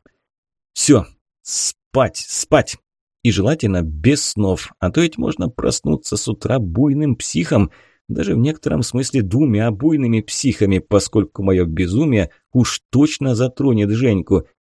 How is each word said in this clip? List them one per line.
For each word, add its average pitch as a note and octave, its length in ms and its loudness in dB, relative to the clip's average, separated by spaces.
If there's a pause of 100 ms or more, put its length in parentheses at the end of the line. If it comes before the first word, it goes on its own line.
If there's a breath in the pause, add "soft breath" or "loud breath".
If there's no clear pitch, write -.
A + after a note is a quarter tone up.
(720)
Все, A#2+ 320 4 (380)
спать, - 720 -4
спать. - 600 -2 (440)
И A#2 100 2
желательно G2 520 0
без D#2+ 400 0
снов, F#2+ 560 -4
а F#2 100 -2
то D#3+ 120 0
ведь E3+ 180 -2
можно - 300 -4
проснуться - 680 -4
с - 100 -8
утра - 300 -4
буйным C3 580 0
психом, B2 540 0 (440 soft breath)
даже - 220 -2
в - 20 0
некотором C#3+ 460 0
смысле B2+ 380 -2
двумя A2 500 2
буйными A#2+ 500 0
психами, G2+ 580 0
поскольку G2 640 0
мое F#2 220 2
безумие F#2+ 640 0 (220 soft breath)
уж - 380 0
точно D3+ 460 2
затронет A#2 540 0
Женьку, G#2 580 0 (140)